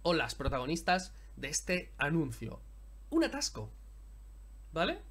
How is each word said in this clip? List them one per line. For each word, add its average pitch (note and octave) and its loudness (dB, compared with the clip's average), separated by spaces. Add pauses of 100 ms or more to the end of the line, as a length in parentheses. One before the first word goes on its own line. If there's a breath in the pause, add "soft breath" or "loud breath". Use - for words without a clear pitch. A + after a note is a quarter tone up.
o E3+ 4
las C3+ 2
protagonistas D3+ 2 (220 soft breath)
de C3+ -4
este - 0
anuncio. C#3+ 2 (480)
Un D#4 6
atasco, A#3 -2 (1000)
¿vale? A3+ 2